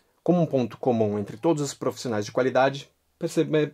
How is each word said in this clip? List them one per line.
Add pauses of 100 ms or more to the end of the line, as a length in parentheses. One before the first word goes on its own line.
(220)
Como
um
ponto
comum
entre
todos
os
profissionais
de
qualidade, (280)
percebe-,